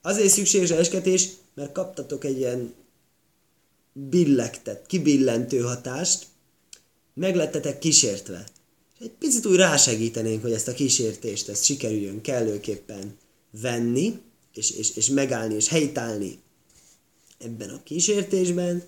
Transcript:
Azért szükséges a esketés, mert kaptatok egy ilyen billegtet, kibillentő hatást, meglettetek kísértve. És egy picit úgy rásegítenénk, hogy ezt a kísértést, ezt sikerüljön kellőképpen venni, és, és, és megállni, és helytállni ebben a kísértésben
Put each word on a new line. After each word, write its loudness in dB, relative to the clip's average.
Azért 4
szükséges 4
a 4
esketés, 2
mert -10
kaptatok -8
egy -2
ilyen -4
billegtet, 0
kibillentő 2
hatást, -4
meglettetek -2
kísértve. 0
És -16
egy -14
picit 0
úgy 6
rásegítenénk, 4
hogy 0
ezt -2
a -4
kísértést, -2
ezt -4
sikerüljön -2
kellőképpen -6
venni, -2
és, -2
és, -4
és 0
megállni, 0
és 0
helytállni -2
ebben -12
a -16
kísértésben 0